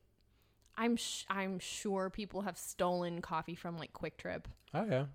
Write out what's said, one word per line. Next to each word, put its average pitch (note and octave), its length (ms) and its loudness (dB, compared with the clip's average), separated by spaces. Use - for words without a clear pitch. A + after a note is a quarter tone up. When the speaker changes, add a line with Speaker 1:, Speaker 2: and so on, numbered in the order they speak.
Speaker 1:
I'm A#3 200 4
sh-, - 340 -4
I'm F#3+ 280 2
sure F#3+ 520 0
people F#3+ 320 -4
have F#3 160 -2
stolen F3 640 2
coffee E3 320 -2
from, E3+ 240 -6
like, D3+ 160 -8
Quick - 240 -4
Trip - 280 -4
Speaker 2:
Oh, D3+ 100 4
yeah. C#3+ 300 4